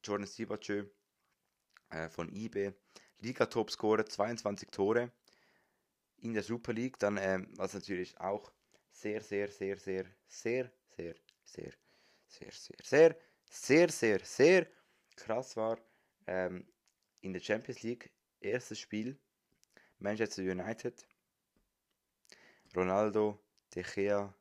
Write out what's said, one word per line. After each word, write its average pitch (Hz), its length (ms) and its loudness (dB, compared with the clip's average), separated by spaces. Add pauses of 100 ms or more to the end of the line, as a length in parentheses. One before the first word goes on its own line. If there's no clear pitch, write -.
Jordan 101 240 -2
Siebatschö, 104 580 -4 (1040)
äh, 80 200 -6
von - 200 -6
ibe, 101 460 -4 (440)
Liga-Topscorer, 110 880 0
zweiundzwanzig 104 640 -4
Tore 113 420 2 (1040)
in 113 160 -6
der 104 100 0
Super 117 300 -4
League. 123 260 -4
Dann, 101 180 2
ähm, 95 380 0
was 95 180 -4
natürlich 92 460 -8
auch 98 320 -6 (400)
sehr, 107 300 -6
sehr, 101 280 -2
sehr, 98 280 -6
sehr, 95 280 -4 (220)
sehr, 123 440 -4 (240)
sehr, 85 200 -10 (280)
sehr, - 300 -14 (520)
sehr, - 260 -20
sehr, - 320 -18
sehr 160 320 8 (340)
sehr, 160 400 6
sehr, 107 340 2
sehr 170 440 6 (480)
krass 117 420 -4
war, 113 220 0 (480)
ähm, 90 400 -4 (540)
in 92 120 -6
der 92 80 -6
Champions 113 420 -4
League, 120 280 -6 (280)
erstes 110 400 -4
Spiel, 117 400 -6 (800)
Manchester 107 440 -2
United, 92 640 -4 (1700)
Ronaldo, 104 640 2 (340)
De 90 100 -6
Gea 101 580 0